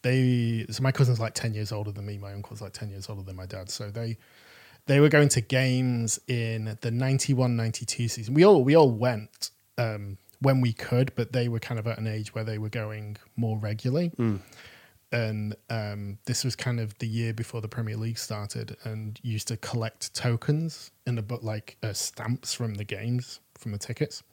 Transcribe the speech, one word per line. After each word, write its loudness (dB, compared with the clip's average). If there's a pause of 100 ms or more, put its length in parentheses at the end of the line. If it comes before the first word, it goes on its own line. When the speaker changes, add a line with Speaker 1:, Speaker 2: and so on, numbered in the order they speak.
Speaker 1:
they, 2
so -4
my 4
cousin's, 4
like, -2
ten -2
years -4
older -4
than -8
me. -10
My -12
uncle's, -12
like, -12
ten -10
years -12
older -10
than -12
my -10
dad. -12
So -8
they, -6 (720)
they 8
were 10
going 8
to 4
games 2
in -2
the -2
ninety-one, 2
ninety-two -2
season. -6
We 8
all, 10
we 6
all 10
went, -2 (260)
um, -4 (240)
when 6
we 2
could, 0
but -4
they 0
were -2
kind -6
of -4
at -2
an -4
age -6
where -6
they -6
were -6
going -8 (220)
more 0
regularly. 0 (100)
Speaker 2:
Mm. 2 (760)
Speaker 1:
And, -2 (140)
um, -6
this -2
was -2
kind -2
of -8
the -6
year -2
before -8
the -8
Premier -6
League -4
started, -8
and -8
used -4
to -4
collect -6
tokens -2 (160)
in 0
the -2
book, -6
like, -8
uh, -6
stamps -4
from -4
the -6
games, -4 (180)
from -10
the -6
tickets. -6 (120)